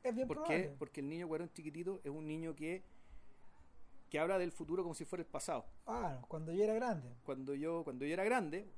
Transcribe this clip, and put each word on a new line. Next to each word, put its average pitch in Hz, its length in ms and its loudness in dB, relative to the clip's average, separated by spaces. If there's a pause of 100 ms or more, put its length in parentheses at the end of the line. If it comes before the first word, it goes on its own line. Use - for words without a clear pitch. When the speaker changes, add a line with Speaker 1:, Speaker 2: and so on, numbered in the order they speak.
Speaker 1:
Es 254 120 2
bien 254 120 2
Speaker 2:
¿Por 151 120 2
Speaker 1:
probable. 170 260 4
Speaker 2:
qué? 143 160 -4
Porque 147 200 -4
el 139 80 0
niño 165 200 -2
Cuarón 160 240 0
chiquitito 170 500 -4
es 143 80 -4
un 156 160 -4
niño 156 300 -2
que, 165 260 -2 (1300)
que 147 80 0
habla 175 180 6
del 180 140 4
futuro 170 320 -2
como 170 140 -2
si 156 80 -6
fuera 175 180 -4
el 160 60 -6
pasado. 139 360 -2 (220)
Speaker 1:
Ah, 196 400 0
cuando 160 260 -4
yo 196 120 6
era 214 100 6
grande. 220 340 2 (160)
Speaker 2:
Cuando 135 300 0
yo, 165 300 2
cuando 127 200 -2
yo 147 80 4
era 190 120 4
grande 202 540 4